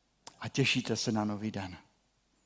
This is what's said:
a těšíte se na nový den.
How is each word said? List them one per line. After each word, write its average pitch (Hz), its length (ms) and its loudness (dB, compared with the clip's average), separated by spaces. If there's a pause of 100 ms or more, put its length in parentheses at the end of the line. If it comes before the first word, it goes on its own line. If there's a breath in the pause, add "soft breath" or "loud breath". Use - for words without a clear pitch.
(400)
a 113 80 -6
těšíte 123 480 2
se 117 160 0
na 107 120 2
nový 104 260 -2
den. 95 260 -6 (680)